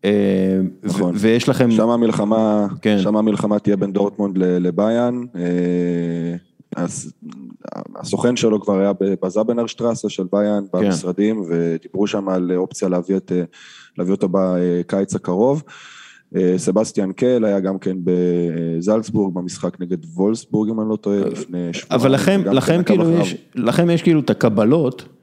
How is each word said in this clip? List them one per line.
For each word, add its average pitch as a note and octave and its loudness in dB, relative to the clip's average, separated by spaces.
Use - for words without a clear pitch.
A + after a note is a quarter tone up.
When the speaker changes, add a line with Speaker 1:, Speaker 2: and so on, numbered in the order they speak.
Speaker 1:
אה, G2+ 2
ו-, - -6
Speaker 2:
נכון. F2+ 0
Speaker 1:
ויש A2+ 2
לכם B2+ 4
Speaker 2:
שם A2 4
המלחמה, A2 2
Speaker 1:
כן. G#2+ 2
Speaker 2:
שם G#2 2
המלחמה G#2+ 2
תהיה G2+ 2
בין G2 -2
דורטמונד G2+ 0
ל-, F2+ 2
לביאן, A#2 0
אה, F2 -2
אז, - -8
הסוכן A#2+ -2
שלו G#2+ 2
כבר G2 0
היה G2 2
ב-, G2 0
בזאבנר A2 0
שטראסה A2+ -4
של G2 -4
ביאן, G#2 2
Speaker 1:
כן. F#2 0
Speaker 2:
במשרדים, G2 0
ודיברו E2+ -2
שם G2+ -4
על F2+ 0
אופציה F#2 -2
להביא F2+ 0
את, F#2+ -4
אה, F2+ 0
להביא F2+ -2
אותו G2 0
בקיץ F2+ 0
הקרוב. A2+ 0
אה, F2+ 2
סבסטיאן F#2+ -2
קל B2 2
היה G2+ 2
גם F#2+ -4
כן F#2 -4
בזלצבורג, F2+ 0
במשחק F2+ -8
נגד F2 -6
וולסבורג, G#2+ 0
אם A2+ -4
אני G#2+ -4
לא A2 -2
טועה, G2+ -2
Speaker 1:
אה, G2 0
Speaker 2:
לפני F2 -6
Speaker 1:
אבל E2+ -6
Speaker 2:
שבועיים, C3 4
Speaker 1:
לכם, F#3+ 2
Speaker 2:
וגם G2 0
Speaker 1:
לכם C3+ 2
Speaker 2:
כן F3 4
עקב F3 0
Speaker 1:
כאילו F#3 4
Speaker 2:
אחריו. E3 4
Speaker 1:
יש, - -2
לכם C3 2
יש E3 2
כאילו D#3+ 4
את A#2+ -2
הקבלות B2 2